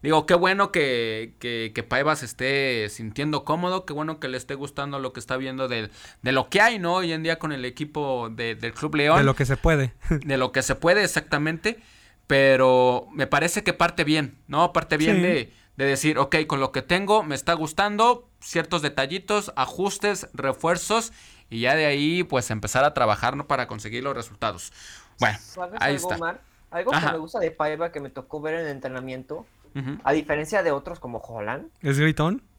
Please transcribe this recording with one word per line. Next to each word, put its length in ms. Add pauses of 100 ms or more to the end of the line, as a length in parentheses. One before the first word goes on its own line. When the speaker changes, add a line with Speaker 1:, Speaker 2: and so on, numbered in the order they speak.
Speaker 1:
digo, 240
qué 80
bueno 380
que, 640
que, 360
que 100
Paiva 320
se 100
esté 640
sintiendo 560
cómodo, 420
qué 60
bueno 260
que 100
le 80
esté 200
gustando 420
lo 140
que 80
está 160
viendo 320
del, 240 (300)
de 100
lo 160
que 120
hay, 200
¿no? 160
Hoy 160
en 100
día 160
con 140
el 120
equipo 640
de, 280
del 180
Club 220
León. 220
Speaker 2:
De 60
lo 120
que 100
se 100
puede. 380 (160)
<laughs> 0
Speaker 1:
De 260
lo 140
que 120
se 120
puede, 300
exactamente. 760 (480)
Pero 840
me 140
parece 360
que 120
parte 300
bien, 340 (100)
¿no? 240
Parte 240
bien 200
Speaker 2:
Sí. 60
Speaker 1:
de, 300 (240)
de 80
decir, 340
"Ok, 180 (100)
con 140
lo 120
que 100
tengo 400
me 120
está 200
gustando, 760 (120)
ciertos 420
detallitos, 720
ajustes, 760
refuerzos", 800 (380)
y 100
ya 160
de 100
ahí, 380
pues, 260
empezar 340
a 100
trabajar, 420
¿no? 100
Para 220
conseguir 340
los 140
resultados. 560 (480)
Bueno, 200
Speaker 3:
¿Sabes 400
Speaker 1:
ahí 140
Speaker 3:
algo, 160
Speaker 1:
está. 60
Speaker 3:
Omar? 240 (300)
Algo 240
Speaker 1:
Ajá. 140
Speaker 3:
que 40
me 60
gusta 200
de 120
Paiva, 420
que 80
me 100
tocó 300
ver 140
en 80
el 60
entrenamiento, 760 (300)
Speaker 1:
Ujú. 300
Speaker 3:
a 80
diferencia 500
de 100
otros 280
como 220
Haaland. 440 (160)
Speaker 2:
¿Es 160
gritón? 440 (160)